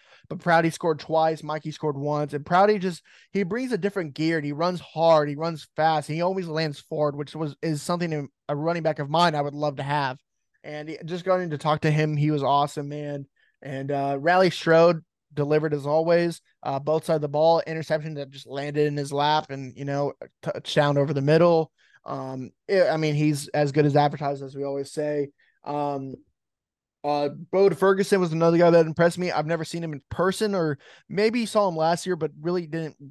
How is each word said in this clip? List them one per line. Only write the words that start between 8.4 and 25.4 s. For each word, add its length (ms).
a 60
running 280
back 160
of 100
mine 240
I 80
would 120
love 240
to 60
have. 360
And 280
he 160
just 180
got 160
in 120
to 60
talk 240
to 100
him. 260
He 140
was 120
awesome, 460
man. 380
And, 320
uh, 260
Riley 300
Strode 560
delivered 400
as 120
always, 540
uh, 160
both 240
sides 140
of 40
the 60
ball, 400
interception 460
that 160
just 180
landed 400
in 80
his 160
lap 380
and, 280
you 60
know, 380
a 60
touchdown 560
over 160
the 80
middle. 520
Um, 460
yeah, 240
I 20
mean, 200
he's 340
as 240
good 120
as 120
advertised, 460
as 120
we 80
always 300
say. 360